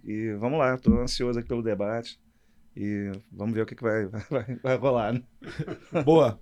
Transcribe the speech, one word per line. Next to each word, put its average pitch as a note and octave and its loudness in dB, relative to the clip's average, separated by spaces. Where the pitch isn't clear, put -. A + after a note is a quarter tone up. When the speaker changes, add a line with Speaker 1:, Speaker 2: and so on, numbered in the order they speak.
Speaker 1:
E G#2+ -4
vamos C3 0
lá, C3 4
tô A#2+ 4
ansioso B2 -2
aqui A#2+ -6
pelo A#2+ -2
debate A2 -4
e G2+ -4
vamos G#2 -4
ver A2 0
o G#2+ 0
que A2 -14
que - -14
vai, A2 0
<laughs> - -12
vai, B2+ -4
vai C3 0
rolar, A#2 2
né? B2 -4
Speaker 2:
<laughs> - -4
Boa, C#3+ 6